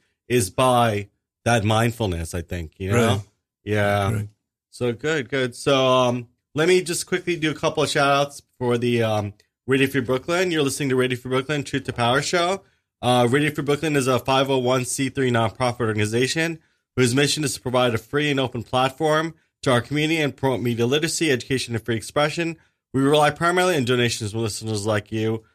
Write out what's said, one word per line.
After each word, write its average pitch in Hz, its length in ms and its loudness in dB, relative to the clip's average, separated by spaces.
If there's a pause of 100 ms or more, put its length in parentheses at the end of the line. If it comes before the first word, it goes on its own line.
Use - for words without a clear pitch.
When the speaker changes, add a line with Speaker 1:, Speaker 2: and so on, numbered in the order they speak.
(280)
Speaker 1:
is 117 200 0
by 120 600 2 (360)
that 117 180 2
mindfulness, 107 680 0
I 90 80 -6
think, 85 380 -8
you 95 120 -6
know? 117 160 2
Speaker 2:
Right. 101 140 0 (440)
Speaker 1:
Yeah. 101 480 0
Speaker 2:
Right. 104 160 -4 (420)
Speaker 1:
So 120 220 -4
good, 147 360 -4
good. 127 260 -2
So, 135 320 2
um, 123 420 2 (260)
let 156 120 0
me 180 160 4
just 156 240 -6
quickly 175 300 -4
do 156 140 -2
a 143 40 -4
couple 156 280 -2
of 127 80 0
shout 143 200 2
outs 143 320 0 (160)
for 120 200 0
the, 120 240 2
um, 107 320 -2 (320)
Radio 131 220 2
Free 135 120 -2
Brooklyn. 170 500 -2
You're 160 120 0
listening 135 260 -2
to 131 80 0
Radio 127 220 0
Free 127 120 -12
Brooklyn, 135 340 -2
Truth - 200 -6
to 127 80 -8
Power 123 300 2
show. 180 400 -2 (400)
Uh, 123 280 4
Radio 147 200 2
Free 151 140 -6
Brooklyn 147 300 0
is 131 120 2
a 127 120 2
five 135 320 2
oh 135 80 2
one 127 280 2
C 131 240 -4
three 127 200 0
nonprofit 117 500 0
organization 120 800 0 (380)
whose 123 180 2
mission 147 300 2
is 135 100 -4
to - 60 -14
provide 123 340 0
a 110 40 0
free 147 320 -2
and 135 100 0
open 120 220 -4
platform 151 720 0 (280)
to 139 80 0
our 120 100 4
community 151 400 -2
and 143 160 -2
promote 127 240 -2
media 120 260 0
literacy, 156 440 0
education, 123 440 -2
and 110 100 -4
free 113 120 -2
expression. 151 600 -2 (380)
We 135 80 2
rely 147 280 4
primarily 175 460 0
on 131 80 0
donations 117 480 0
from 113 100 -4
listeners 107 440 -4
like 107 260 -2
you. 110 300 -2 (120)